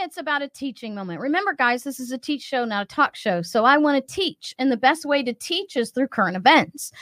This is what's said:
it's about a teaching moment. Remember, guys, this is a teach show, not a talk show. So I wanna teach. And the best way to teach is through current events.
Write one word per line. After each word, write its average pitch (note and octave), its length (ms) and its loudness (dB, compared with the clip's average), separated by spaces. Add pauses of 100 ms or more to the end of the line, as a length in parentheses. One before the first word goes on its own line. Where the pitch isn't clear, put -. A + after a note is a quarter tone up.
it's F4 160 -8
about D4 240 -4
a C#4+ 80 -8
teaching A#3 440 -10
moment. F#3+ 280 -8
Remember, E4+ 320 0
guys, B3 300 0
this C#4 160 -6
is B3 120 -8
a C4 60 -6
teach C#4+ 260 -6
show, B3 220 -2
not G3+ 180 -2
a G3 40 -8
talk - 280 0
show. F3+ 260 0
So G#3+ 240 0
I C#4 120 8
wanna D4 240 4
teach. - 580 -6
And C4 120 2
the A#3 60 0
best C#4+ 280 2
way C#4+ 180 0
to A#3 100 -4
teach F4 440 -6
is A3+ 140 -2
through C4 180 0
current F#3 280 0
events. B3 540 4 (100)